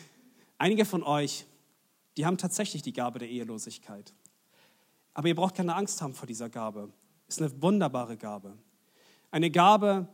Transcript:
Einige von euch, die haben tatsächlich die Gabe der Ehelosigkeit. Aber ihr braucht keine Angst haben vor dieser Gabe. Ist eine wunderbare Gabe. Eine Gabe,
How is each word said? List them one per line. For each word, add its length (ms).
Einige 260
von 180
euch, 440
die 100
haben 120
tatsächlich 440
die 100
Gabe 260
der 100
Ehelosigkeit. 840
Aber 140
ihr 60
braucht 200
keine 200
Angst 280
haben 120
vor 120
dieser 240
Gabe. 420
Ist 140
eine 220
wunderbare 540
Gabe. 420
Eine 200
Gabe, 640